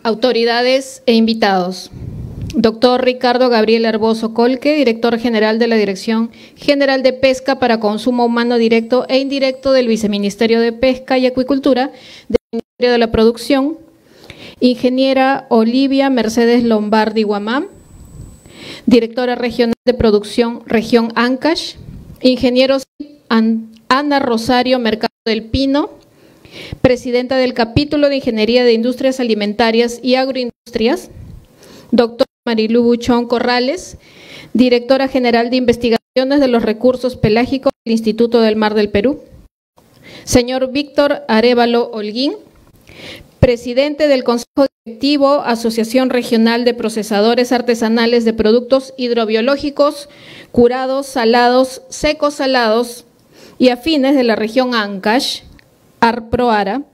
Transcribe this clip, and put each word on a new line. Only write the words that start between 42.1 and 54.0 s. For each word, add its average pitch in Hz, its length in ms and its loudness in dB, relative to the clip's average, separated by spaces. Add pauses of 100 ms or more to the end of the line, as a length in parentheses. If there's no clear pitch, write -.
presidente 262 680 0
del 262 160 2
Consejo 233 420 0 (200)
Directivo, 277 600 0
Asociación 233 640 0
Regional 233 560 0
de 240 80 2
Procesadores 226 800 0
Artesanales 233 760 0
de 220 80 0
Productos 240 640 0
Hidrobiológicos, 240 1120 -2 (420)
Curados, 262 540 2
Salados, 247 840 2
Secos 302 440 -2
Salados 240 720 0 (540)
y 254 100 6
Afines 269 460 0